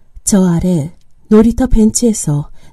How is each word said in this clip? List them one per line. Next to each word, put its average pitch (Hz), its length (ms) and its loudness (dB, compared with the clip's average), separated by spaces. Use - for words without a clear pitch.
저 190 220 0
아래 170 480 -2
놀이터 226 340 2
벤치에서 214 840 0